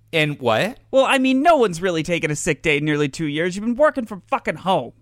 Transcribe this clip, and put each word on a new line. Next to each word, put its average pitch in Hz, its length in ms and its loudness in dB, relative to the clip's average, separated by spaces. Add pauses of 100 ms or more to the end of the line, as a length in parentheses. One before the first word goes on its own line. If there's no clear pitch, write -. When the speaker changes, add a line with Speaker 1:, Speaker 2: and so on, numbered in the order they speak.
(140)
Speaker 1:
and 151 260 0
what? 123 380 0 (140)
Speaker 2:
Well, 262 140 4
I 233 120 2
mean, 262 240 2
no 330 160 6
one's 185 240 0
really 170 220 -2
taken 160 260 -2
a 147 60 -4
sick 151 260 -2
day 151 160 2
in 147 80 -2
nearly 147 240 0
two 160 160 -8
years. 156 300 -4
You've 208 100 -8
been 233 100 -2
working 285 300 2
from 202 220 -12
fucking 220 300 -4
home. 147 440 -2